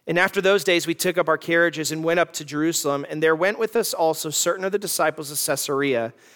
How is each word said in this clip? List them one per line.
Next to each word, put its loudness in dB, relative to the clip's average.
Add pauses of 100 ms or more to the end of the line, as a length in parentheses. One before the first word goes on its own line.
And 0
after 2
those 4
days, 4
we -2
took -2
up 2
our 2
carriages 0
and -6
went 2
up 2
to -10
Jerusalem. -2
And -4
there 4
went 0
with -2
us 0
also 0
certain -2
of -2
the 0
disciples -2
of -6
Caesarea, 0 (240)